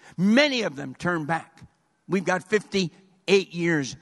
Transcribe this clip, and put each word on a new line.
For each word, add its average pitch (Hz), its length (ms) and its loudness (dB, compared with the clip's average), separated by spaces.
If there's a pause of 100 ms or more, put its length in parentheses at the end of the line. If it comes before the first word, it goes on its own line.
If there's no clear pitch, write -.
(180)
Many 240 460 4
of 160 120 -6
them 135 180 -12
turn 170 300 -4
back. 160 400 -8 (440)
We've 175 180 -2
got 180 180 -2
fifty-eight - 1080 -2
years 165 480 -2